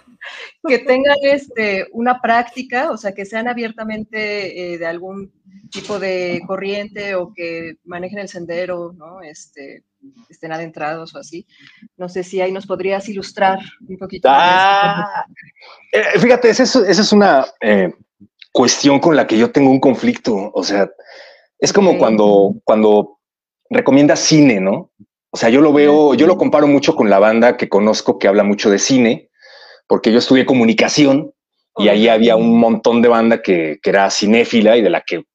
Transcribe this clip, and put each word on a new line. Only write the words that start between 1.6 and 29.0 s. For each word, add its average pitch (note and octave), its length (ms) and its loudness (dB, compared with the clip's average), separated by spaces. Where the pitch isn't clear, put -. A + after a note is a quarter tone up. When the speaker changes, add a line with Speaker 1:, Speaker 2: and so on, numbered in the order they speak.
Speaker 1:
una B3 280 -4
práctica, B3 720 -4
o G#3+ 60 -10
sea, G3 160 -10
que G3 120 -14
sean A3+ 220 -10
abiertamente, G#3+ 1300 -10
eh, E3+ 40 -12
de E3 80 -10
algún F#3+ 460 -12
tipo G3+ 280 -10
de F3+ 480 -6
corriente G3+ 680 -10
o F3+ 180 -8
que E3 420 -14
manejen F3+ 340 -14
el G3 100 -12
sendero, F3 640 -10
¿no? F3 280 -20
Este, D3 600 -20
estén E3 220 -18
adentrados D#3+ 640 -12
o C#3+ 40 -20
así. D3 260 -20
No F3+ 120 -12
sé F3+ 140 -10
si F#3 180 -8
ahí F#3 100 -4
nos F#3+ 160 -12
podrías F#3+ 420 -6
ilustrar G3 500 -4
un F#3+ 100 -16
poquito F#3 320 -2
más. C3+ 60 6
Speaker 2:
Ah, F#3+ 920 0
eh, F#3 280 0
fíjate, A#3+ 300 2
esa A3+ 140 2
es, - 120 0
esa G3 260 2
es G3+ 120 -2
una, F#3 320 4
eh, G2 320 0
cuestión C3+ 480 2
con D#3+ 160 2
la B2 120 2
que A2 100 0
yo A#2 140 2
tengo C#3 180 2
un C3 100 4
conflicto, A#2 760 -2
o - 100 -4
sea, G2+ 260 -2
es - 140 -2
como G3 180 4
Speaker 1:
Ok. C3+ 80 0
Speaker 2:
cuando, G#2 640 4
cuando G#2+ 560 2
recomiendas D3 500 2
cine, D3 400 4
¿no? A2+ 320 -4
O - 60 -12
sea, A#2 120 0
yo C3 120 4
lo D3+ 120 4
veo, D3 340 4
Speaker 1:
Ujú. C3 80 2
Speaker 2:
yo D3+ 120 4
lo F#3 100 2
comparo D3 300 2
mucho C#3+ 280 2
con A2 140 0
la G2 100 4
banda A2+ 380 4
que - 120 -6
conozco G#2+ 500 0
que G#2+ 80 0
habla G2+ 160 2
mucho G2+ 260 -2
de G2 100 2
cine, B2+ 500 0